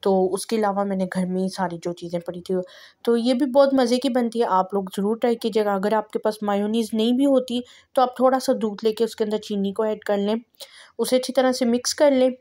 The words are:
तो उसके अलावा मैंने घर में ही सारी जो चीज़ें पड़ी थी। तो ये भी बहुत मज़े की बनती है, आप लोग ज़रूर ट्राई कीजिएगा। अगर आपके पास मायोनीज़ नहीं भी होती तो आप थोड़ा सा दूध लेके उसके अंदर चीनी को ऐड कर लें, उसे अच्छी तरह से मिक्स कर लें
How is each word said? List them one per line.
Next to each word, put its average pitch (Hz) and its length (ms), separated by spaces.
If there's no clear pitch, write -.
तो 190 220
उसके 190 320
अलावा 202 280
मैंने 190 200
घर 185 200
में 185 160
ही 190 80
सारी 175 280
जो 175 160
चीज़ें 175 280
पड़ी 175 200
थी। 185 200
तो 233 100
ये 233 180
भी 262 140
बहुत 277 260
मज़े 247 240
की 262 120
बनती 233 300
है, 233 60
आप 185 280
लोग 196 240
ज़रूर 208 220
ट्राई 233 160
कीजिएगा। 214 400
अगर 202 180
आपके 214 260
पास 214 240
मायोनीज़ 208 500
नहीं 226 200
भी 254 100
होती 254 400
तो 269 60
आप 254 180
थोड़ा 262 200
सा 262 140
दूध 208 300
लेके 220 200
उसके 220 200
अंदर 214 140
चीनी 202 340
को 220 140
ऐड 214 180
कर 208 140
लें, 214 240
उसे 233 160
अच्छी 254 180
तरह 262 180
से 254 140
मिक्स 240 280
कर 294 180
लें 254 300